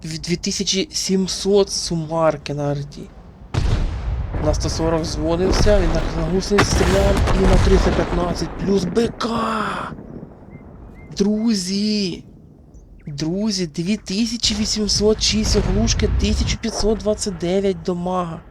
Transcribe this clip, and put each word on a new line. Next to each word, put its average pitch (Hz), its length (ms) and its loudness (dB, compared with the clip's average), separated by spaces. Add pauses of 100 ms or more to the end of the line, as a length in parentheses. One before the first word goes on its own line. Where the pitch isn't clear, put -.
дві 160 340 -4
тисячі 190 560 -2
сімсот 190 760 2
сумарки 160 840 -2
на 143 180 -2
арті. 143 300 -6 (1400)
На 151 100 2
сто - 140 -2
сорок 160 360 0
зводився, 170 760 2
він 170 80 2
на, 165 340 -2
на 160 100 -2
гусениці 196 380 2
стріляє 196 440 4 (240)
і - 20 4
на 190 240 6
триста 190 260 6
п'ятнадцять 175 680 -2
плюс 185 260 2
Б 220 240 0
К! 226 840 -4 (1200)
Друзі! 208 1080 -2 (840)
Друзі, 180 600 -4
дві 170 300 -2
тисячі 220 580 -2
вісімсот 214 680 0
шість 214 340 2
оглушки, 214 540 2 (100)
тисяча 208 360 2
п'ятсот 214 420 0
двадцять 202 400 -2
дев'ять 180 440 0
дамага. 175 580 -4 (100)